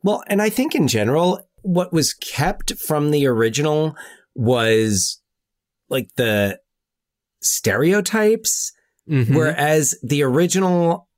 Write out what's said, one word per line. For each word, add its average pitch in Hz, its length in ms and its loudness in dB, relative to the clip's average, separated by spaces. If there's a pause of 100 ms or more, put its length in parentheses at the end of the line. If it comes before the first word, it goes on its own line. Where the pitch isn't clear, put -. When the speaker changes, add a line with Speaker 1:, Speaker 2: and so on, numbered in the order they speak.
Speaker 1:
Well, 202 240 -2
and 202 160 0
I 214 80 2
think 262 240 -2
in 180 140 2
general, 151 600 0 (140)
what 175 300 -2
was 160 200 0
kept - 680 -6
from 147 340 -2
the 147 140 2
original 147 680 0 (400)
was, 113 880 0 (680)
like, 135 280 -6
the 104 420 0 (800)
stereotypes, 208 1300 0 (360)
Speaker 2:
Mm-hmm. 131 260 2
Speaker 1:
whereas 151 680 2
the 147 220 0
original 175 920 0